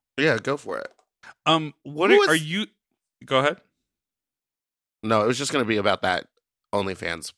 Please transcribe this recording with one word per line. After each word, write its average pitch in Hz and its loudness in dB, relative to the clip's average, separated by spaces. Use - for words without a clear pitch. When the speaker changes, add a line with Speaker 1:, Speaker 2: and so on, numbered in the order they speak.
Speaker 1:
Yeah, 139 2
go 139 -4
for 98 -10
it. - -10
Speaker 2:
Um, 156 0
what 147 0
Speaker 1:
Who 403 8
Speaker 2:
are, - 4
Speaker 1:
is 190 2
Speaker 2:
are 156 4
you, 165 -4
go 131 0
ahead. 147 0
Speaker 1:
No, 110 2
it 107 2
was 120 0
just 139 -6
gonna 139 0
be 107 0
about 98 0
that 92 -2
OnlyFans 87 -6